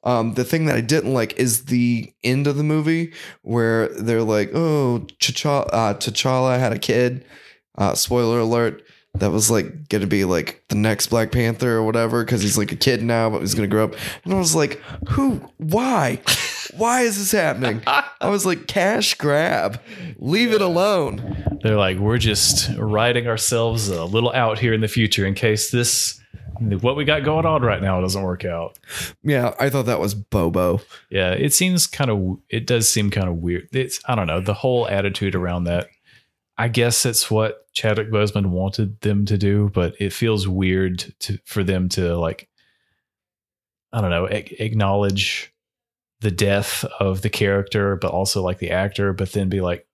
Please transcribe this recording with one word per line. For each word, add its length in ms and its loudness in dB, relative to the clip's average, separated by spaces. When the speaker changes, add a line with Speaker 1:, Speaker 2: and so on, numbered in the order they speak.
Speaker 1:
Um, 320 0
the 100 0
thing 200 0
that 120 2
I 40 0
didn't 320 0
like 240 -2
is 280 0
the 460 0
end 240 0
of 100 0
the 60 0
movie 480 0
where 480 2
they're 340 0
like, 300 0
"Oh, 520 2
T'Challa, 540 0
uh, 220 2
T'Challa 600 0
had 160 2
a 60 -4
kid." 460 0
Uh, 180 2
spoiler 440 2
alert. 420 0
That 160 2
was, 200 2
like, 380 -2
gonna 180 0
be, 160 0
like, 460 -2
the 60 -4
next 320 0
Black 260 0
Panther 420 2
or 80 2
whatever, 400 0
'cause 180 0
he's, 160 0
like, 140 0
a 60 -6
kid 260 0
now, 260 2
but 120 -4
he's 120 -2
gonna 140 0
grow 160 2
up. 120 -2
And 100 -2
I 40 2
was 180 0
like, 260 0
"Who? 320 0
Why? 640 0
Why 240 2
is 160 0
this 160 -2
happening?" 520 0
I 440 0
was 160 0
like, 220 -2
"Cash 480 0
grab. 680 0
Leave 360 2
it 80 4
alone." 1000 0
Speaker 2:
They're 140 2
like, 220 2
"We're 220 2
just 580 2
writing 500 2
ourselves 640 0
a 160 -4
little 260 2
out 280 0
here 140 2
in 60 0
the 80 0
future 380 0
in 80 0
case 380 0
this, 460 0
what 160 2
we 80 -4
got 220 0
going 200 2
on 180 2
right 180 2
now 180 2
doesn't 240 -2
work 220 -4
out." 340 -6
Speaker 1:
Yeah, 360 0
I 100 2
thought 180 0
that 120 0
was 140 0
Bobo. 680 0
Speaker 2:
Yeah, 220 0
it 220 0
seems 320 2
kinda 280 -2
w-, 260 -2
it 160 -4
does 220 2
seem 240 2
kinda 220 0
weird. 400 -4
It's, 340 -4
I 80 0
don't 120 0
know, 120 0
the 140 -2
whole 340 0
attitude 480 -2
around 300 -2
that. 240 -2
I 100 0
guess 400 2
it's 240 -2
what 260 2
Chadwick 380 0
Boseman 360 2
wanted 540 -2
them 240 2
to 120 0
do, 360 2
but 260 0
it 140 -4
feels 340 0
weird 640 0
to, 240 -6
for 180 -2
them 260 0
to, 280 0
like, 320 -4
I 80 0
don't 100 2
know, 160 0
a-, 360 -6
acknowledge 880 0
the 100 0
death 540 0
of 240 0
the 60 0
character, 680 0
but 160 -4
also, 320 -2
like, 160 -2
the 100 -6
actor, 440 -2
but 180 -4
then 180 -2
be 120 -2
like 320 -4